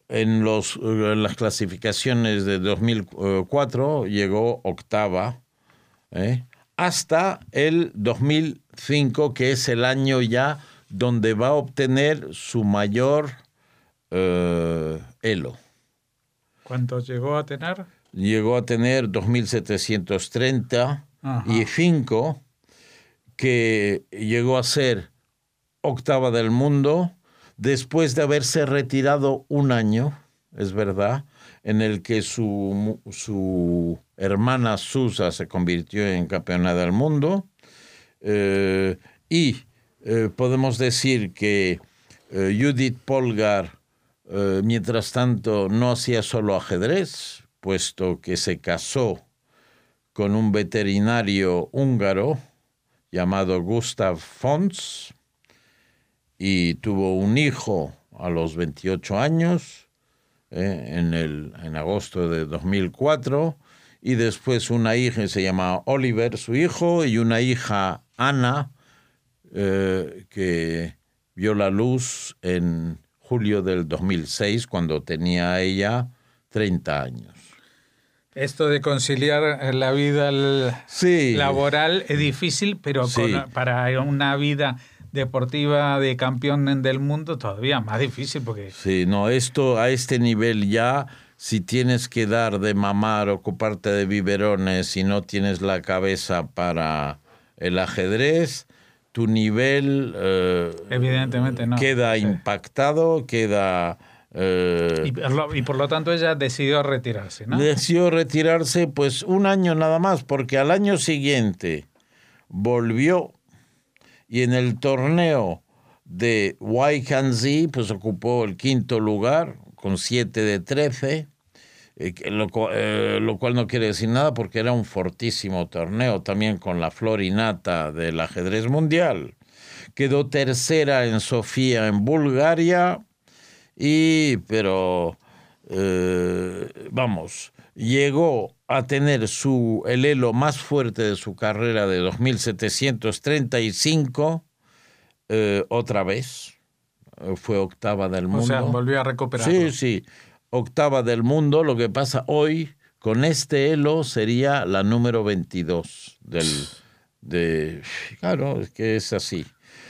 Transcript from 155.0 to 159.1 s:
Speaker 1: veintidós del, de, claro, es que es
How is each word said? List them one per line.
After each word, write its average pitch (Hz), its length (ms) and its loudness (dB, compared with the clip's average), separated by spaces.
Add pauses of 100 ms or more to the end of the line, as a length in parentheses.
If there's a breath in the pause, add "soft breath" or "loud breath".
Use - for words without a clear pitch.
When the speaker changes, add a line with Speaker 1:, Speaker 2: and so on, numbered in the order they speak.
Speaker 1:
veintidós 87 960 -4
del, 82 260 -2 (720 loud breath)
de, 80 600 -2 (400 loud breath)
claro, 139 400 -2
es 98 80 -8
que 110 260 -2
es 104 160 -4